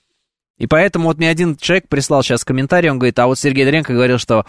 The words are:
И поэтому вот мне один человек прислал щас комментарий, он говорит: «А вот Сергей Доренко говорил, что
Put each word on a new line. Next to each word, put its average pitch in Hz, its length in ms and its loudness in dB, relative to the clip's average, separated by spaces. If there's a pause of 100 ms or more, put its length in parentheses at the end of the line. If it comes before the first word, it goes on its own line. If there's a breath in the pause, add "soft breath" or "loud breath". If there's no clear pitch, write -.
(580)
И 120 100 -4
поэтому 170 380 0
вот 160 120 0
мне 165 120 0
один 165 260 0
человек 180 320 -2
прислал 139 340 0
щас 120 220 -2
комментарий, 147 460 0
он 135 100 -2
говорит: 123 200 0
«А 123 80 4
вот 131 120 0
Сергей 139 260 0
Доренко 147 280 0
говорил, 123 240 2
что 110 320 0